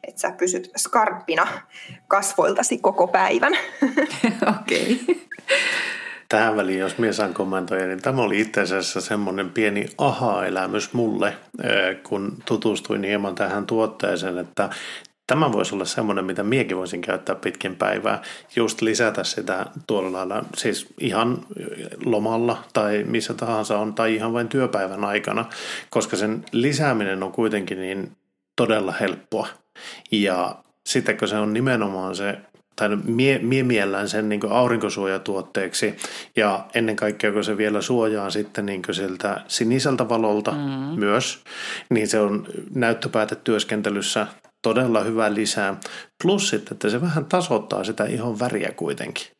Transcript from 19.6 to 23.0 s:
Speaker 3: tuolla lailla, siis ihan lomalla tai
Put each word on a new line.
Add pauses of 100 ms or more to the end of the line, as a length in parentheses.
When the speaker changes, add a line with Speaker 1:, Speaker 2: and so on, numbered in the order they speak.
Speaker 3:
tuolla
lailla, (120)
siis (140)
ihan (580)
lomalla
tai